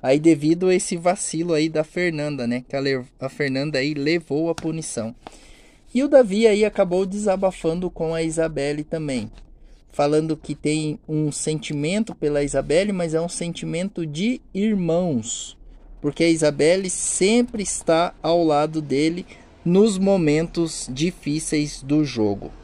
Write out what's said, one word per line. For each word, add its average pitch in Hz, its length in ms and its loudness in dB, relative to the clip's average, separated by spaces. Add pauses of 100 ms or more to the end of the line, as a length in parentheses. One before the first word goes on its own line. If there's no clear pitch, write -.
Aí 135 160 4
devido 160 500 4
a 185 60 4
esse 180 220 -2
vacilo 170 580 -2
aí 156 140 2
da 160 160 -2
Fernanda, 147 640 -4
né, 123 220 -4
que - 60 -10
a 139 60 -2
le-, 135 240 -2 (160)
a 135 80 -6
Fernanda 139 500 -2
aí 143 160 0
levou 156 560 -2
a 165 40 0
punição. 156 600 -6 (800)
E 247 80 2
o 285 60 2
Davi 226 380 6
aí 208 180 6
acabou 190 420 2
desabafando 185 840 -2
com 165 240 -4
a 165 80 -2
Isabelle 156 600 -2
também, 143 480 -6 (600)
falando 151 460 2
que 151 180 -10
tem 151 440 -2 (100)
um 156 220 -2
sentimento 156 840 -4
pela 147 280 0
Isabelle, 143 500 0
mas 175 220 -2
é 160 60 2
um 170 80 -4
sentimento 170 760 -6
de 180 340 -2 (140)
irmãos, 180 1000 -2 (440)
porque 147 240 0
a 170 60 4
Isabelle 160 580 2
sempre 220 720 0
está 170 600 0
ao 170 200 2
lado 156 380 2
dele 156 440 0 (400)
nos 190 340 4
momentos 165 920 0
difíceis 151 920 -4
do 147 220 2
jogo. 104 460 -2 (140)